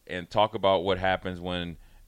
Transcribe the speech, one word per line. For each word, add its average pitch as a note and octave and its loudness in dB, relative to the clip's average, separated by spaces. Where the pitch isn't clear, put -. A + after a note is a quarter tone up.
and F2 -8
talk G#2+ 2
about F#2+ 2
what F#2+ 2
happens F#2 -2
when F2 -6